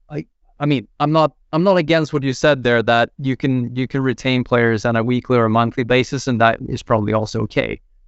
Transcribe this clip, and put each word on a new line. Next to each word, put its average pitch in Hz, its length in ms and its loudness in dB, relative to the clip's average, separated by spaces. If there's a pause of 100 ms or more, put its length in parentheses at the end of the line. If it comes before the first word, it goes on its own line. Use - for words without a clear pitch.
I, 151 160 -10 (360)
I 143 60 -2
mean, 135 200 0 (140)
I'm 147 100 0
not, 156 220 2 (200)
I'm 160 120 0
not 190 140 4
against 160 340 0
what 147 100 -2
you 135 100 -2
said 143 300 0
there, 120 220 2
that 117 340 2
you 131 180 -4
can, 127 380 -2
you 127 140 -4
can 139 140 -4
retain 127 420 -2
players 117 400 2
on 117 100 0
a 113 80 0
weekly 123 340 0
or 117 100 4
a 110 40 0
monthly 117 340 0
basis, 127 440 0
and 120 120 0
that 113 280 4
is 127 140 -8
probably 107 300 0
also 110 300 -4
okay. 117 380 -4 (280)